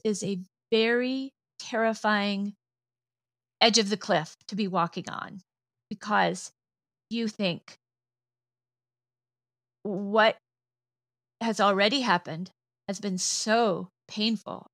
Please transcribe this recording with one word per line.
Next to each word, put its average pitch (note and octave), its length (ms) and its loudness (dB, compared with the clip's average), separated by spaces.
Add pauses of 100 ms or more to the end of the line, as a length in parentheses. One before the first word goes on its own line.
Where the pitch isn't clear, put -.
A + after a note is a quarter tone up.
is G#3 220 -2
a F#3+ 160 -4 (320)
very B3 580 2 (300)
terrifying G#3 920 0 (1080)
edge A3+ 180 6
of G#3 100 2
the G#3 80 0
cliff E3 380 0 (140)
to G3+ 80 -8
be G#3 100 -2
walking F3 420 -2
on, - 320 -10 (480)
because F#3+ 640 0 (600)
you A3+ 180 -2
think, - 480 -4 (2000)
"What G#3 540 2 (1040)
has A3+ 200 -2
already G3+ 400 4
happened F3 500 -2 (380)
has G3 100 -6
been F#3+ 200 -4
so G#3+ 720 0 (200)
painful. - 640 -4